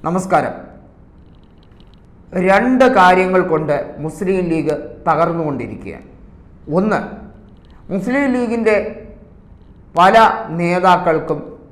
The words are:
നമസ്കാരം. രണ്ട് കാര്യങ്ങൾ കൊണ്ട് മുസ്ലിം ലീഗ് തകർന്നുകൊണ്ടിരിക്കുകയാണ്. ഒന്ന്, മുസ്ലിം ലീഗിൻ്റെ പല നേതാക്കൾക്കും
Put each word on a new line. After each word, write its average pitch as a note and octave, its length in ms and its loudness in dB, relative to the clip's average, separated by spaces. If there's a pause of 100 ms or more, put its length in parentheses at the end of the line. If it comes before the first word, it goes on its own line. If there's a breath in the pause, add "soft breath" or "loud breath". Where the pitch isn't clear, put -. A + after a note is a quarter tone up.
നമസ്കാരം. E3+ 500 -2 (1900)
രണ്ട് B3 360 4 (140)
കാര്യങ്ങൾ F#3 440 4 (100)
കൊണ്ട് D3+ 240 0 (280)
മുസ്ലിം F#3 480 -2
ലീഗ് D3+ 240 -2 (320)
തകർന്നുകൊണ്ടിരിക്കുകയാണ്. D#3 1000 -4 (720)
ഒന്ന്, G3 220 0 (920 soft breath)
മുസ്ലിം B3 340 -2 (100)
ലീഗിൻ്റെ A3+ 400 0 (1200)
പല G3 160 6 (440)
നേതാക്കൾക്കും E3+ 800 0 (320)